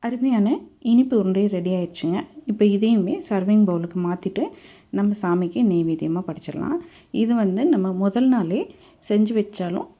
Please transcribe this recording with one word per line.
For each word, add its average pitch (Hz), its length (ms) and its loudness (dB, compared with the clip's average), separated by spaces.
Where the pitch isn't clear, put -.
அருமையான 240 400 0
இனிப்பு 254 300 4
உருண்டை 190 240 2
ரெடி 180 220 -2
ஆயிடுச்சுங்க. 175 380 -4
இப்ப 214 120 2
இதையுமே 220 420 2
சர்விங் 208 400 4
பவுலுக்கு 175 380 -4
மாத்திட்டு 190 360 -4
நம்ம 202 260 0
சாமிக்கு 175 360 0
நெய்வேத்தியமா 165 560 0
படைச்சிடலாம். 170 520 -8
இது 226 120 0
வந்து 196 180 -2
நம்ம 190 140 0
முதல் 240 280 2
நாளே 202 280 -2
செஞ்சு 214 300 2
வச்சாலும் 190 480 -6